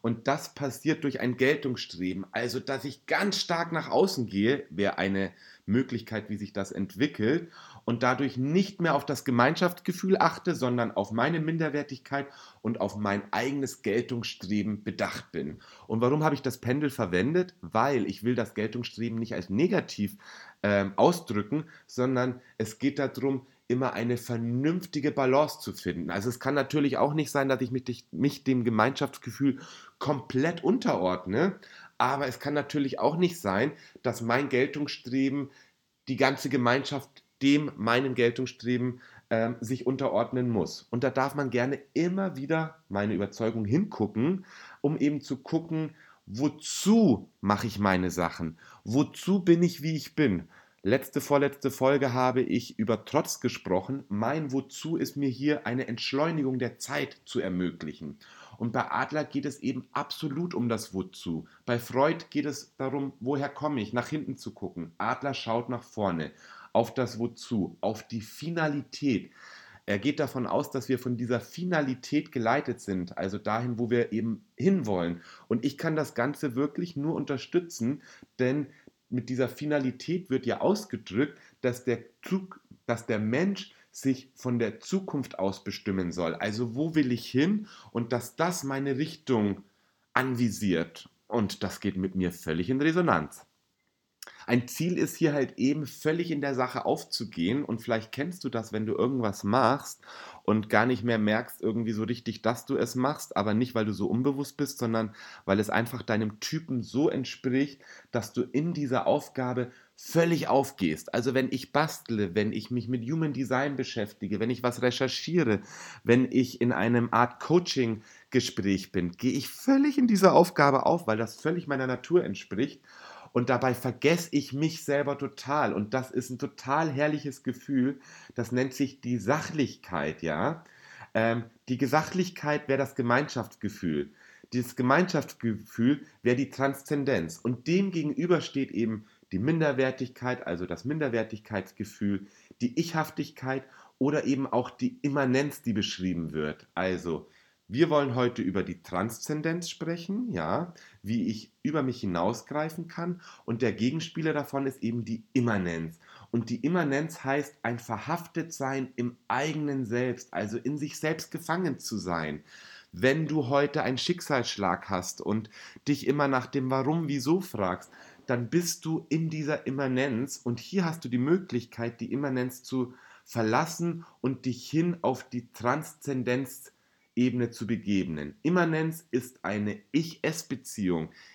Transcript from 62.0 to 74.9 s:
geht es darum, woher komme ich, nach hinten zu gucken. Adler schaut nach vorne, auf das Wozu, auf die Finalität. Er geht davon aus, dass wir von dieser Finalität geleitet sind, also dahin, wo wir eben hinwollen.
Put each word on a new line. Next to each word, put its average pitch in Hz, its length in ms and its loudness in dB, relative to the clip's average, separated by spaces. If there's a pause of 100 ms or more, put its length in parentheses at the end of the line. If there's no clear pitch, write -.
geht 147 160 -2
es - 320 -8
darum, 135 420 -4
woher 139 300 -2
komme 143 320 -4
ich, 107 120 -6
nach 117 140 0
hinten 151 300 -6
zu - 140 -12
gucken. 87 460 -10
Adler 127 360 -2
schaut 120 360 -2
nach 120 140 -6
vorne, 85 480 -2 (400)
auf 117 220 2
das 120 260 -2
Wozu, 117 640 -2
auf 107 260 -4
die 117 140 -6
Finalität. 147 1080 -2 (540)
Er 101 140 0
geht 143 200 0
davon 127 280 -2
aus, 120 240 0
dass 131 160 -4
wir 127 100 2
von 123 200 -4
dieser 117 240 0
Finalität 151 880 -2
geleitet 123 480 0
sind, 92 380 -4
also 95 200 -2
dahin, 113 420 -2
wo 120 100 0
wir 117 240 2
eben 110 320 -2 (100)
hinwollen. 104 640 2 (280)